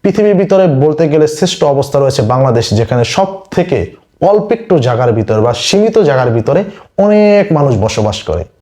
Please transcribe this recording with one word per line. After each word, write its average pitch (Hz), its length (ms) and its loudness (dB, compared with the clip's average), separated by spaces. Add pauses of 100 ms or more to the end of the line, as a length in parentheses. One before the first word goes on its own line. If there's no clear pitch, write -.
পৃথিবীর 208 320 2
ভিতরে 190 320 2
বলতে 151 420 2
গেলে 151 180 2
শ্রেষ্ঠ - 380 -2
অবস্থা 139 340 0
রয়েছে 135 240 0
বাংলাদেশ, 117 520 0
যেখানে 117 300 0
সব 190 220 -2 (240)
থেকে 170 460 -2 (240)
অল্প 208 320 0
একটু 226 260 0
জায়গার 123 340 0
ভিতরে 110 280 0
বা 117 140 0
সীমিত 214 440 0
জায়গার 135 320 2
ভিতরে 135 340 -2 (340)
অনেক 208 540 2
মানুষ 143 240 0
বসবাস 107 460 -2
করে। 82 220 -6 (180)